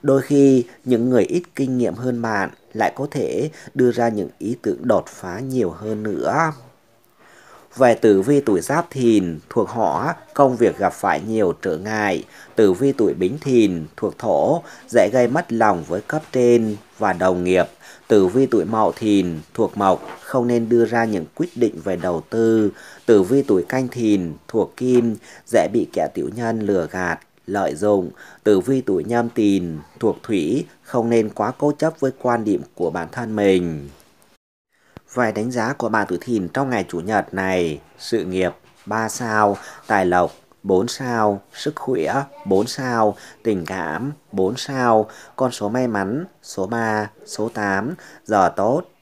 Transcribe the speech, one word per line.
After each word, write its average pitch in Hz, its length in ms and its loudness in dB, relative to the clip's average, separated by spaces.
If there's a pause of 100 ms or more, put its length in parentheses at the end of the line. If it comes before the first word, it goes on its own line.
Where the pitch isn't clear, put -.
Đôi 135 200 2
khi, 139 420 4 (220)
những 123 240 2
người 120 140 4
ít 175 200 -2 (120)
kinh 131 220 -2
nghiệm 107 160 0
hơn 120 280 -4
bạn 107 280 -4 (240)
lại 107 220 -2
có 135 160 -8
thể 107 380 -4 (240)
đưa 127 180 2
ra 117 180 0
những 104 280 -4
ý 117 240 -6
tưởng 123 260 -4
đột 104 200 2
phá 92 320 -12
nhiều 127 300 -2
hơn 107 340 -8
nữa. 107 480 -2 (1200)
Về 120 200 4
tử 101 260 6
vi 139 200 2
tuổi 98 200 2
Giáp 160 300 -4
Thìn 104 480 2 (100)
thuộc 107 200 -2
Hỏa, 110 460 -2 (180)
công 135 220 4
việc 110 220 2
gặp 95 160 0
phải 82 340 -2
nhiều 107 340 0
trở 85 160 -2
ngại. 101 460 -4 (320)
Tử 101 180 6
vi 131 180 2
tuổi 110 220 2
Bính 92 280 -2
Thìn 101 440 2 (120)
thuộc - 220 -6
Thổ, 107 420 0 (280)
dễ 104 240 4
gây 123 140 4
mất 143 260 -2
lòng 104 340 2
với 85 140 -4
cấp 156 200 -6 (100)
trên 120 440 4 (220)
và 101 160 0
đồng 90 300 0
nghiệp. 90 220 4 (420)
Tử 98 200 6
vi 127 180 2
tuổi 107 200 2
Mậu 107 260 0
Thìn 95 480 0 (140)
thuộc 104 240 -2
Mộc, 98 240 2 (200)
không 120 260 -2
nên 117 220 0
đưa 117 160 4
ra 117 200 0
những 98 200 -4 (100)
quyết 175 200 -4
định 110 280 -2
về 92 120 -4
đầu 85 340 -4
tư. 113 420 2 (340)
Tử 104 180 6
vi 127 180 2
tuổi 95 220 2
Canh 131 240 -4
Thìn 104 460 0 (140)
thuộc - 300 -2
Kim, 123 380 2 (320)
dễ 92 260 2
bị 107 200 0
kẻ 80 200 -2
tiểu 69 220 -6
nhân 113 240 -2
lừa 98 320 0
gạt, 90 280 -4 (260)
lợi 90 300 -2
dụng. 98 340 0 (340)
Tử 104 160 4
vi 131 220 0
tuổi 92 220 -2
Nhâm 117 260 -2
Thìn 95 480 0 (220)
thuộc 101 240 -2
Thủy, 107 420 -2 (180)
không 117 260 -2
nên 113 200 2
quá 104 280 -4
cố 147 200 0
chấp 160 220 -2
với 131 120 -2 (100)
quan 120 220 0
điểm 104 180 0 (140)
của 85 140 -2
bản 82 220 -6
thân 110 240 -8
mình. 87 540 0 (1200)
Vài 117 180 0
đánh 107 200 -4
giá 117 220 -4
của 113 160 -4
bạn 107 200 0
tuổi 90 120 -4
Thìn 104 280 -2
trong 135 200 -2
ngày 104 200 -2
Chủ 87 100 -6
nhật 98 340 -2
này: 92 460 -2 (180)
sự 107 260 -4
nghiệp 92 280 -2 (340)
ba 110 240 -4
sao, 107 480 0 (300)
tài 98 180 2
lộc 90 260 2 (320)
bốn 98 240 2
sao, 113 540 -2 (120)
sức 151 220 -6
khỏe 123 480 -2 (220)
bốn 98 220 0
sao, 117 480 -2 (280)
tình 95 220 -2
cảm 92 460 -6 (200)
bốn 98 260 -2
sao, 120 520 0 (260)
con 127 160 -2
số 104 180 -6
may 123 180 -2
mắn 107 380 -4 (180)
số 95 240 -8
ba, 110 420 -2 (160)
số 110 240 -6
tám, 104 460 -2 (300)
giờ 98 300 4
tốt 120 280 0 (180)